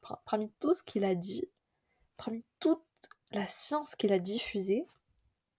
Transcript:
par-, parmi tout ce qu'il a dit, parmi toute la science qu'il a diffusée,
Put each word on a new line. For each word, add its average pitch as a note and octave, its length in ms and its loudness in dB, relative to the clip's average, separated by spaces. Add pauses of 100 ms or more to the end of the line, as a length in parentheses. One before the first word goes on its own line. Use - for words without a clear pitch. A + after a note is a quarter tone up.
par-, - 240 -12
parmi G#3+ 260 0 (100)
tout D4+ 120 4
ce - 100 0
qu'il G3 220 -2
a F#3+ 100 4
dit, G3 340 -4 (680)
parmi A3+ 280 -6 (160)
toute D#4+ 240 4 (480)
la G3+ 140 -2
science - 500 -2
qu'il G3 160 2
a F#3+ 80 6
diffusée, G3+ 640 0 (720)